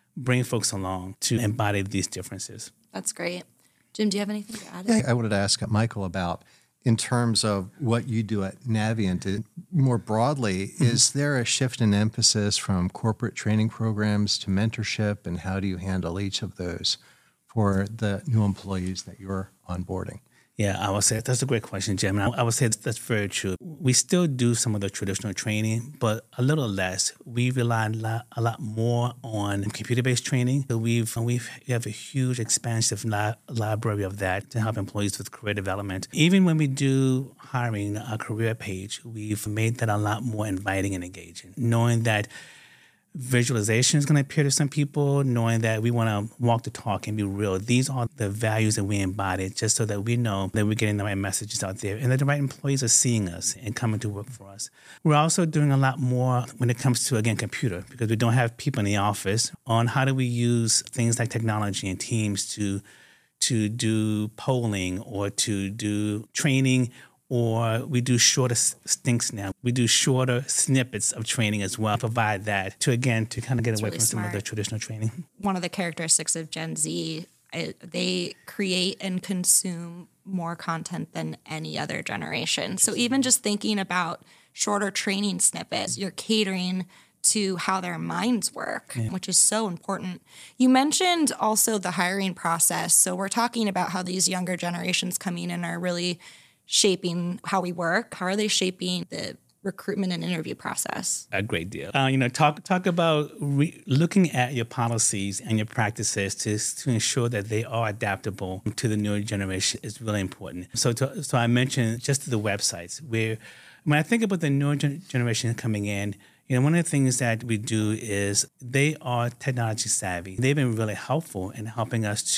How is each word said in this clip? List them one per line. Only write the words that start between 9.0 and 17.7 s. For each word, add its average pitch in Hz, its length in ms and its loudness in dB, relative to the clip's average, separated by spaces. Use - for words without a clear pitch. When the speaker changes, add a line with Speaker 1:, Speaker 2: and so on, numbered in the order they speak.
Speaker 3:
uh, 98 160 -2
more 135 280 4
broadly, 110 680 0
Speaker 1:
Mm-hmm. - 160 0
Speaker 3:
is 131 280 4
there 143 260 2
a 120 60 0
shift - 380 0
in 104 100 6
emphasis 104 640 2
from 92 320 0
corporate - 460 -2
training 107 340 2
programs 104 720 0
to - 120 -4
mentorship, 104 760 0
and 87 140 -4
how 95 200 -2
do 98 60 -2
you 92 100 -2
handle 90 440 -2
each 98 220 -4
of 95 140 -8
those - 400 -4
for 101 400 2